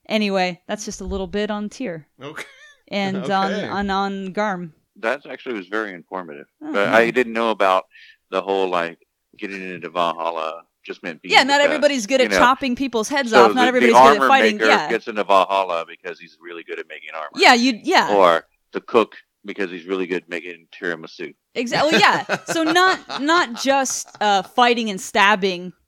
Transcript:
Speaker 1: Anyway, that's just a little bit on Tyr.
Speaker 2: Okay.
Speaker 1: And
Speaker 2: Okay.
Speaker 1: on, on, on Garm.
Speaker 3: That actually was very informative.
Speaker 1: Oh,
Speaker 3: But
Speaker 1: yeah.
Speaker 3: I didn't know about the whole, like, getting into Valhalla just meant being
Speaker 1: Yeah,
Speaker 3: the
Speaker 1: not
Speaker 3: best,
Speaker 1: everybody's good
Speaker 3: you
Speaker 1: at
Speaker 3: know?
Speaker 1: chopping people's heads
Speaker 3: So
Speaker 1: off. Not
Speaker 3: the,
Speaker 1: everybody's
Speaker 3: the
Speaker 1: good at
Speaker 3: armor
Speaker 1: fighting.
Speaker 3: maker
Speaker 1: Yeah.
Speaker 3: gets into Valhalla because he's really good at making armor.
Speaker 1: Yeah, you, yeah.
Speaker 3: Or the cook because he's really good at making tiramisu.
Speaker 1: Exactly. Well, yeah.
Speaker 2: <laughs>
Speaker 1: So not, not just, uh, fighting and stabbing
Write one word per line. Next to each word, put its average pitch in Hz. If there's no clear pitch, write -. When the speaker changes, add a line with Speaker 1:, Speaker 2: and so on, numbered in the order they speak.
Speaker 1:
Anyway, 196
that's 208
just -
a 196
little 190
bit 208
on 208
Tyr. 175
Speaker 2:
Okay. 143
Speaker 1:
And 196
Speaker 2:
Okay. 190
Speaker 1:
on, 196
on, 202
on 196
Garm. 180
Speaker 3:
That 127
actually 127
was 92
very 104
informative. 82
Speaker 1:
Oh, 311
Speaker 3:
But 101
Speaker 1:
yeah. 98
Speaker 3:
I 117
didn't 117
know 117
about 95
the 95
whole, 95
like, 85
getting 98
into 85
Valhalla 82
just -
meant 85
being -
Speaker 1:
Yeah, 392
Speaker 3:
the 262
Speaker 1:
not 285
Speaker 3:
best, 285
Speaker 1:
everybody's 285
good 262
Speaker 3:
you 247
Speaker 1:
at 214
Speaker 3:
know? 190
Speaker 1:
chopping 247
people's 233
heads 277
Speaker 3:
So 226
Speaker 1:
off. 214
Not 254
Speaker 3:
the, 247
Speaker 1:
everybody's 247
Speaker 3:
the -
Speaker 1:
good 135
at 143
Speaker 3:
armor -
Speaker 1:
fighting. 269
Speaker 3:
maker 110
Speaker 1:
Yeah. 127
Speaker 3:
gets 113
into 107
Valhalla 92
because 85
he's 82
really 85
good 85
at 80
making 78
armor. 78
Speaker 1:
Yeah, 320
you, 240
yeah. 214
Speaker 3:
Or 87
the 98
cook -
because 98
he's 87
really 95
good 85
at -
making 85
tiramisu. 80
Speaker 1:
Exactly. 247
Well, -
yeah. 196
Speaker 2:
<laughs> -
Speaker 1:
So 330
not, 339
not 294
just, 269
uh, 202
fighting 240
and 190
stabbing 196